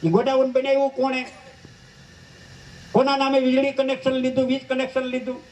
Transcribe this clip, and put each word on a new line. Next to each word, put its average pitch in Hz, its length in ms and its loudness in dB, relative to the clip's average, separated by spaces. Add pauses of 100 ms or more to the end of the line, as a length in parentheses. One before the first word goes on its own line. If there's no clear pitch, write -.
એ 165 40 2
ગોડાઉન 262 440 2
બનાવ્યું 269 380 0
કોણે? 254 360 -2 (1700)
કોના 269 240 4
નામે 269 240 2
વીજળી 262 320 2
કનેક્શન 269 380 -2
લીધું, 254 360 0
વીજ 262 220 -2
કનેક્શન 262 340 -4
લીધું? 254 500 -8